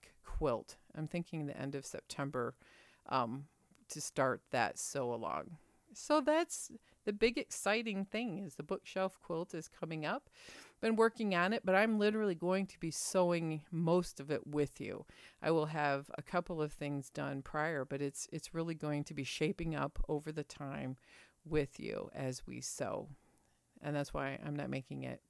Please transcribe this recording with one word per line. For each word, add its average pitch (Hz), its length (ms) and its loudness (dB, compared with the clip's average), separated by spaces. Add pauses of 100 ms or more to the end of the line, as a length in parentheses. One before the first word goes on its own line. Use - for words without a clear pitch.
(240)
quilt. - 520 0 (200)
I'm 156 120 -4
thinking 165 380 -4
the 139 100 -6
end 139 180 -4
of 139 100 -6
September, 127 680 -4 (540)
um, 131 360 0 (460)
to 151 100 -8
start 131 500 2
that 117 280 2
sew 120 360 -2
along. 113 420 -4 (380)
So 302 260 2
that's 311 500 2 (340)
the - 80 0
big 233 260 4
exciting 214 640 0
thing, 214 340 -2
is 196 180 -8
the - 60 -6
bookshelf 190 600 -2
quilt 170 320 -4
is 160 140 -8
coming 160 360 -6
up. 208 240 -2 (520)
Been 226 140 4
working 220 400 4
on 180 180 6
it, 233 120 0
but 190 100 6
I'm 214 240 6
literally 208 360 4
going 185 320 2
to - 120 -14
be 165 120 -2
sewing 165 720 2 (100)
most 170 480 4
of 143 100 -8
it - 160 -2
with 147 340 0
you. - 260 -8 (360)
I 156 80 2
will 160 160 4
have 143 500 0
a 151 60 -6
couple 175 400 -2
of 147 100 -2
things 143 380 -4
done 139 320 -4
prior, 151 420 -2
but 139 160 -4
it's, - 300 -4
it's - 240 -8
really 165 200 -2
going 147 300 -2
to 160 100 -10
be 143 100 -4
shaping 165 500 0
up 143 240 -2 (100)
over 151 220 -2
the 156 140 -4
time 135 520 -6 (480)
with 151 360 0
you - 340 -4
as 131 320 -4
we 120 140 -8
sew. - 480 -4 (720)
And 147 160 -4
that's 143 160 -2
why 139 320 -4
I'm 147 100 -4
not 143 160 -4
making 135 340 -6
it 127 260 -8